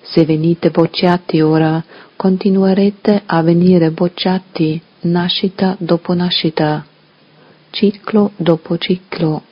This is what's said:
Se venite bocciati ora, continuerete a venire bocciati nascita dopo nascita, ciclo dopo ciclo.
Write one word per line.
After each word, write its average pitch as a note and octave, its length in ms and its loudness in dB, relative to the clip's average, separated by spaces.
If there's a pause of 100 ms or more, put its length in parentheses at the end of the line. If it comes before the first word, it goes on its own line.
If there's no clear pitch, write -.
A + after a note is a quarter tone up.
Se - 240 2
venite D#3+ 440 0
bocciati F3 680 0
ora, D#3+ 420 2 (320)
continuerete F#3+ 1120 0
a E3 160 0
venire E3+ 480 4
bocciati F3 880 -4 (220)
nascita F3+ 760 -2
dopo E3+ 360 -2
nascita, D#3 720 -2 (880)
ciclo G#3 640 -2
dopo E3 420 -2
ciclo. E3 720 -4